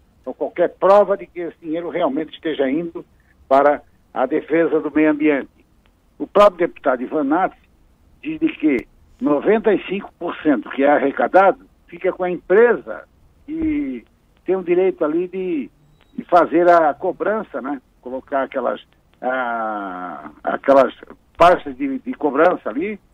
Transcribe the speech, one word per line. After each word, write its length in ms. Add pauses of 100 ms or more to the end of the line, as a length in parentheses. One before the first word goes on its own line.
(260)
ou 80
qualquer 420
prova 420
de 80
que 140
esse 220
dinheiro 280
realmente 440
esteja 360
indo 360 (420)
para 340 (320)
a 120
defesa 540
do 120
meio 200
ambiente. 380 (680)
O 80
próprio 400
deputado 340
Ivan 220
Nats 340 (640)
diz 180
de 100
que 380 (320)
noventa 540
e 140
cinco 320
por 240
cento 260
que 140
é 80
arrecadado 720 (220)
fica 240
com 120
a 60
empresa 760 (420)
e 560 (420)
tem 100
o 80
direito 400
ali 240
de, 440 (420)
de 120
fazer 440
a 240
cobrança, 680
né? 200 (200)
Colocar 420
aquelas, 360 (420)
ah, 1080 (140)
aquelas 500 (420)
pastas 400
de, 220
de 160
cobrança 560
ali 300 (140)